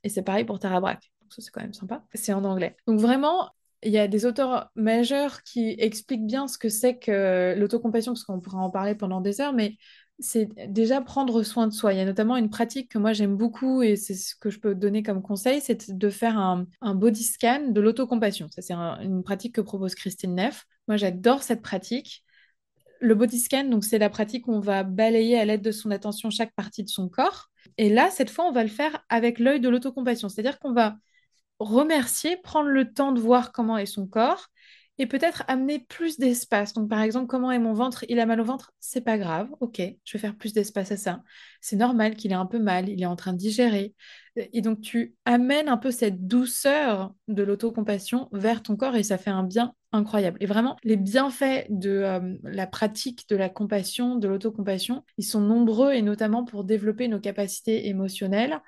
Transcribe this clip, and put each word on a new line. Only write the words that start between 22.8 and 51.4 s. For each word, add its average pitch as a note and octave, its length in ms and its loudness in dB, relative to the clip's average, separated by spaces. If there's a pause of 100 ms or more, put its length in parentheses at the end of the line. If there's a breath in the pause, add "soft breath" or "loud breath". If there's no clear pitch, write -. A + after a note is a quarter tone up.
Le A3+ 160 6
body A#3+ 240 2
scan, C4+ 240 0
donc, A#3 200 2
c'est G#3+ 140 0
la G#3 140 4
pratique A3 360 -4
où A#3 60 0
on G#3+ 60 0
va G3 240 0
balayer A3+ 560 2
à G#3+ 60 2
l'aide G#3+ 180 0
de A3 80 0
son G#3+ 180 -6
attention G#3 400 -4
chaque A3 240 -4
partie G#3 300 -8
de G3+ 60 -10
son F#3 200 -4
corps. - 400 -2 (300 soft breath)
Et G#3+ 100 6
là, C4 220 6
cette - 180 -2
fois, E4+ 160 -2
on E4+ 60 2
va A#3+ 100 2
le A3 80 0
faire D4+ 400 -4
avec A#3 300 2
l'œil C4+ 200 4
de B3 100 2
l'autocompassion. B3 600 -2
C'est-à-dire A3 300 -4
qu'on C4+ 140 -4
va G#3+ 240 2 (600 soft breath)
remercier, D4 800 2
prendre D4+ 320 0
le C4+ 240 2
temps C#4 180 0
de A#3+ 80 2
voir A#3+ 320 4
comment A3+ 260 -2
est G3+ 100 -4
son G3+ 180 -8
corps A#3 440 0 (480 soft breath)
et C4+ 100 0
peut-être D#4+ 400 0
amener C4+ 320 0
plus - 400 -6
d'espace. A#3+ 540 0
Donc, G#3+ 140 -2
par G#3+ 140 0
exemple, A#3 240 0
comment B3+ 260 -2
est B3 60 2
mon A3+ 160 2
ventre ? B3 340 -2
Il A#3+ 120 2
a A3+ 80 4
mal A3+ 120 2
au A3+ 40 0
ventre ? C4 360 -6
C'est - 220 -6
pas A3 160 0
grave. F#3 320 -2 (100)
Ok, A#3 220 -4 (220)
je - 100 -12
vais G#3+ 60 -6
faire G#3 180 -6
plus G#3+ 160 -8
d'espace G3+ 380 -2
à G3+ 60 -2
ça. F3+ 260 -6 (360 loud breath)
C'est - 160 -6
normal A3 400 2
qu'il A3 160 -4
ait F#3 40 2
un F#3 100 0
peu A3+ 140 -4
mal, F#3+ 280 2
il F#3+ 140 -4
est F3+ 60 0
en F3 80 -2
train F#3 180 -6
de F3+ 60 -4
digérer. G#3 560 2 (400 loud breath)
Et A3+ 260 -4
donc, A3 200 0
tu A#3 340 -4 (100)
amènes C4 440 4
un A#3+ 80 4
peu C4 120 -2
cette F#3+ 380 0
douceur B3 880 2 (120)
de G3+ 140 0
l'autocompassion G#3 920 -2
vers A3 300 0
ton G#3 140 -2
corps C4 200 0
et G#3+ 60 4
ça G3 160 0
fait G3 140 -4
un F#3+ 120 0
bien A3+ 300 0 (180)
incroyable. G#3 480 2
Et G3+ 60 -2
vraiment, A3+ 380 0
les A3 140 4
bienfaits C4 720 2